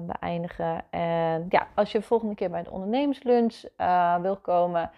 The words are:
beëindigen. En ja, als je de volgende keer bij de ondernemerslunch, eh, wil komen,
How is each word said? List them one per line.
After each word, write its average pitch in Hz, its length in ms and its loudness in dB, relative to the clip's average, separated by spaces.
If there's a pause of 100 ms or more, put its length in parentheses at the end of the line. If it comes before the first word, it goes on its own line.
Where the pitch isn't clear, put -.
beëindigen. 170 880 -6
En 165 580 0
ja, - 260 2
als 208 180 0
je 233 60 2
de 202 60 -6
volgende 220 300 0
keer 190 160 -4
bij 170 120 -6
de - 80 -14
ondernemerslunch, 240 920 0 (140)
eh, 175 440 2
wil 190 160 0
komen, 175 600 0